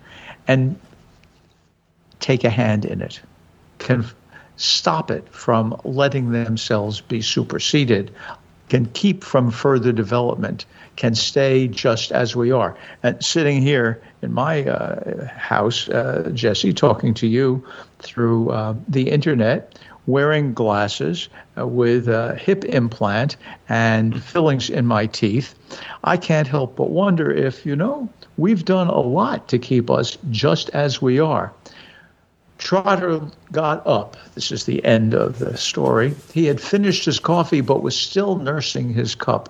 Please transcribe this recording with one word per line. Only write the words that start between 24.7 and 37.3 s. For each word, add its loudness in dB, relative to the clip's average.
in 0
my 2
teeth, -2
I 2
can't 0
help -2
but -2
wonder 2
if, 0
you -2
know, -2
we've 2
done 2
a 2
lot 0
to 4
keep 0
us 0
just 0
as -2
we 4
are. 0
Trotter 0
got -2
up. 0
This -6
is -6
the -2
end 4
of 0
the -4
story. 0
He 2
had 0
finished 0
his 0
coffee, 2